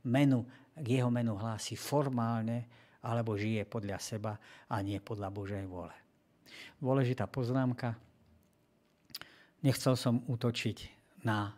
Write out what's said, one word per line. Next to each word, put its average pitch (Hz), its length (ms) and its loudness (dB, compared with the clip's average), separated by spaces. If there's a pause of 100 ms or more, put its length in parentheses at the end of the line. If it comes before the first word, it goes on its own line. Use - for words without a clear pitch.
menu, 131 400 6 (320)
k 127 240 2
jeho 123 80 4
menu 117 240 2
hlási 110 400 -6
formálne, 117 960 0 (320)
alebo 113 320 0
žije 104 320 0
podľa 101 320 -4
seba 107 400 -6 (320)
a 107 160 -2
nie 101 160 -4
podľa 101 320 -6
Božej 101 320 -6
vôle. 87 320 -10 (800)
Dôležitá 127 480 2
poznámka. 123 720 0 (1600)
Nechcel 131 400 4
som 120 320 2
útočiť 117 560 -2 (400)
na 104 320 0